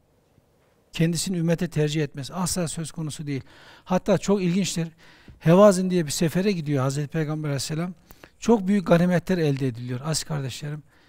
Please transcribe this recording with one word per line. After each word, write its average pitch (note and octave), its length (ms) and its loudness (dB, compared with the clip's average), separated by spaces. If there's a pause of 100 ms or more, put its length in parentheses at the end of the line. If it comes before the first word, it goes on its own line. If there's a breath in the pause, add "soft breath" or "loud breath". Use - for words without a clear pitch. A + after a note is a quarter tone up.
(920)
Kendisini E3+ 440 -2
ümmete E3+ 320 0
tercih D3+ 340 -2
etmesi C#3 320 -8
asla F3 340 -4
söz D#3+ 240 -8
konusu D#3 340 -10
değil. C#3 160 -6 (420 loud breath)
Hatta F#3 340 0
çok G3 240 0
ilginçtir. E3+ 460 -2 (500 soft breath)
Hevazin F#3 520 6
diye F3 160 0
bir C#3 40 -10
sefere F#3 420 0
gidiyor D3 300 0
Hazreti C#3 260 -2
Peygamber D#3 400 -4
Aleyhisselam. D#3 460 -6 (440 soft breath)
Çok G#3 300 2
büyük G3+ 180 2
ganimetler F3+ 520 4
elde C#3+ 300 0
ediliyor B2 360 -6
aziz D#3 200 -4
kardeşlerim. D3 580 -8 (260 soft breath)